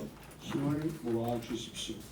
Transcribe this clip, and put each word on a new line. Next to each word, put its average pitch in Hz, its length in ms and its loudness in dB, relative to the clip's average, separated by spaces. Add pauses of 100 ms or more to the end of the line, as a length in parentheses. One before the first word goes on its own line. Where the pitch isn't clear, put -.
(420)
힘을 147 500 2 (100)
모아주십시오. 117 920 0 (160)